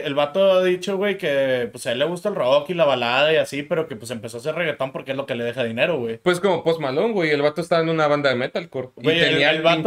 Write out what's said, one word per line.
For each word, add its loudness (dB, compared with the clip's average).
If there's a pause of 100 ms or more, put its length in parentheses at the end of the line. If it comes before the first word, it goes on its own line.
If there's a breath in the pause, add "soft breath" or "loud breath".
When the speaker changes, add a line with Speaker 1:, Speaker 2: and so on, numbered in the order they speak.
Speaker 1:
el -4
vato 2
ha 4
dicho, 0
güey, -2
que, 0
pues, -14
a -2
él -2
le 2
gusta -4
el -4
rock 2
y -4
la 4
balada 2
y 4
así, 0
pero -4
que, -10
pues, -12
empezó -10
a -12
hacer -6
reggaetón -4
porque -8
es -6
lo -4
que -6
le -4
deja -2
dinero, 0
güey. -4
Speaker 2:
Pues 2
como 0
Post 2
Malone, 0
güey, 0
el 2
vato 2
estaba 0
en 0
una 2
banda 2
de 2
metalcore. -4
Y -12
Speaker 1:
Güey, 2
el, 4
Speaker 2:
tenía 4
Speaker 1:
el 2
Speaker 2:
el -2
pinche 4